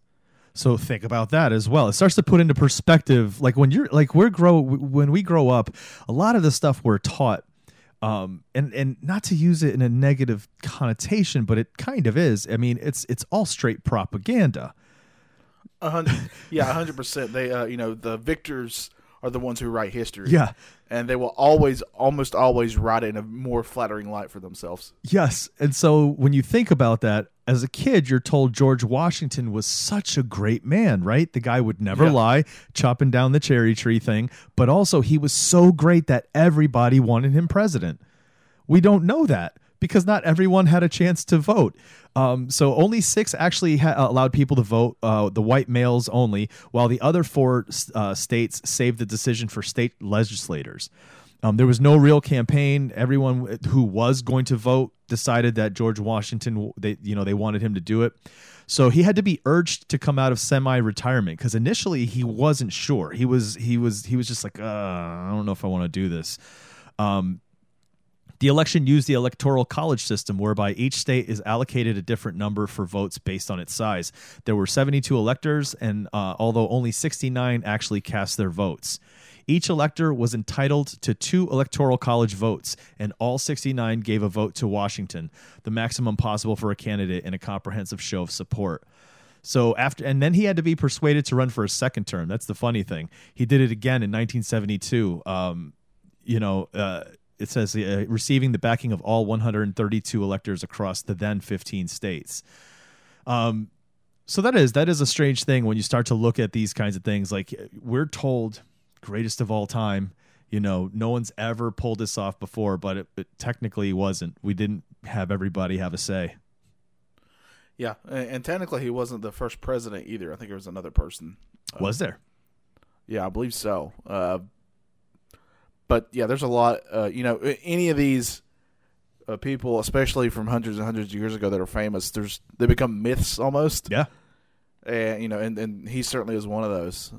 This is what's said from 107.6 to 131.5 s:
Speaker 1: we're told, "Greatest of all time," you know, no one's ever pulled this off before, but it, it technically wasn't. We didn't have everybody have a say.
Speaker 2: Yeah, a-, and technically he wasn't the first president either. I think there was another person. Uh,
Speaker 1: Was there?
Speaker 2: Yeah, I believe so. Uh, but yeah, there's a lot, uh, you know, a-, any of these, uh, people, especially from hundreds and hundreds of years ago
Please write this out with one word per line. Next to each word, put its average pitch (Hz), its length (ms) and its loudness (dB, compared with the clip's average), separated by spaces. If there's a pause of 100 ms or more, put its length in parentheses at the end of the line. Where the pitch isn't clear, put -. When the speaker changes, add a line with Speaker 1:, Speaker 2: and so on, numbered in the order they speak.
Speaker 1:
we're 123 260 -2
told, 123 560 -4 (380)
"Greatest 107 400 -6
of 107 100 -4
all 107 160 -2
time," 98 460 -4 (380)
you 107 100 -2
know, 95 320 -2
no 110 180 -4
one's 120 260 -6
ever 113 340 -6
pulled 113 280 -6
this 107 180 -6
off 98 220 -6
before, 101 380 -4
but 95 200 -6
it, 98 100 -12 (100)
it 95 100 -10 (120)
technically 104 540 -4
wasn't. 92 500 -4
We 101 120 -2
didn't 104 300 -6 (200)
have 92 280 -6
everybody 92 460 -4
have 90 160 -6
a 85 40 -6
say. 92 380 -6 (1400)
Speaker 2:
Yeah, 117 180 -8 (140)
a-, 139 60 -12
and 127 300 -8
technically 165 380 -6
he 123 80 -6
wasn't 120 320 -6
the 104 100 -10
first - 280 -10
president 117 460 -8
either. 95 260 -10
I - 40 -14
think 113 140 -18
there 98 60 -14
was 95 100 -16
another 87 240 -14
person. 80 460 -6 (360)
Uh, - 80 -18
Speaker 1:
Was 104 180 -4
there? 165 200 -6 (880)
Speaker 2:
Yeah, 104 200 -6
I 95 40 -6
believe 117 240 -8
so. 92 380 -6 (140)
Uh, 92 340 -4 (1500)
but 117 240 0
yeah, 123 140 -4
there's 135 160 -4
a 135 40 -4
lot, 120 340 2 (120)
uh, 107 140 -2
you 120 180 -6
know, 117 180 -2
a-, 135 220 -4
any 175 240 -2
of 151 80 0
these, 131 460 -2 (840)
uh, 107 100 -8
people, 123 440 -4
especially 127 480 0
from 110 180 -6
hundreds 113 300 -4
and 107 80 -6
hundreds 110 280 -6
of 104 60 -8
years 110 160 -4
ago 101 160 -4